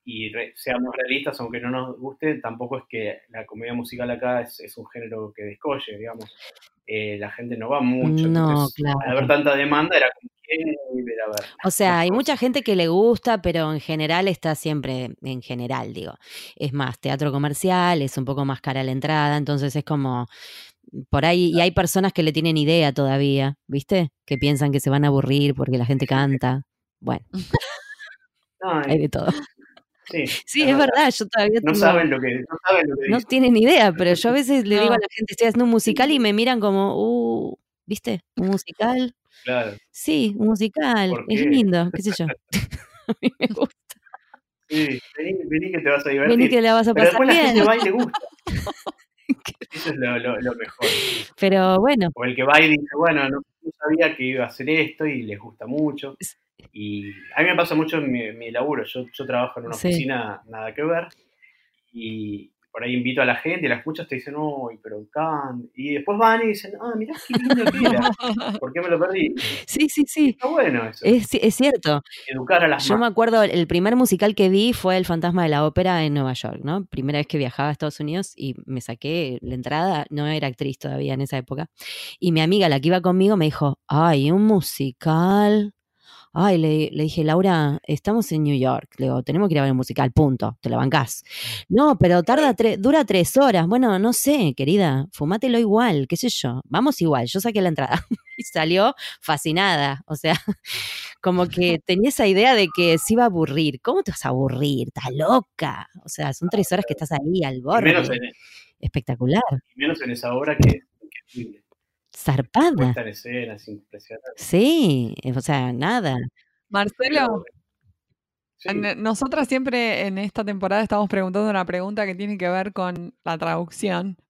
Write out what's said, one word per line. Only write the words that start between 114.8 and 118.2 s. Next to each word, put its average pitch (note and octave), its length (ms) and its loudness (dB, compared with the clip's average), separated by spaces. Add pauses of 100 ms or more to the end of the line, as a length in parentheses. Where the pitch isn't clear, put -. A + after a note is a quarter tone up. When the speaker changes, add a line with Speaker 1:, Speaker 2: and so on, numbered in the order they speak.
Speaker 2:
eh, B2+ 120 -4
o C3 60 -4
sea, C3 320 -2
nada. D#3+ 420 -2 (540)
Speaker 3:
Marcelo, G3+ 260 -2 (140)
Speaker 1:
Pero, B3 340 0 (1160)